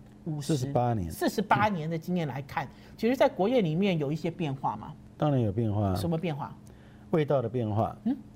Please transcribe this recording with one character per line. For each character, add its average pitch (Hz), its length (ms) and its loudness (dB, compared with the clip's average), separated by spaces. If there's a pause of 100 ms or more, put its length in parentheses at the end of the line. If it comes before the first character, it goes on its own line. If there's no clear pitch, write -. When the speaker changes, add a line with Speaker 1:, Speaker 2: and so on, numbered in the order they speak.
(240)
Speaker 1:
五 156 140 -4
十 147 160 0
Speaker 2:
四 131 120 0
十 139 60 -4
八 123 200 2
年。 92 180 -2
Speaker 1:
四 285 200 0
十 - 100 -4
八 208 280 2
年 160 200 -4
的 165 80 -2
经 165 180 -4
验 165 140 0
来 135 140 -6
看， 139 260 -6 (260)
其 220 140 0
实， 262 80 2
在 294 100 6
国 196 220 2
宴 247 160 4
里 156 100 0
面 185 220 2
有 147 160 0
一 160 40 -2
些 165 140 -4
变 160 240 -2
化 131 220 -2
吗？ 98 160 -12 (240)
Speaker 2:
当 151 140 2
然 135 100 4
有 107 120 2
变 110 200 0
化 101 160 2
啊。 92 60 2
Speaker 1:
什 165 140 0
么 165 100 0
变 165 160 -4
化？ 139 180 -8 (580)
Speaker 2:
味 156 140 4
道 139 160 4
的 117 80 0
变 117 220 0
化。 101 340 0
Speaker 1:
嗯， 262 120 0 (200)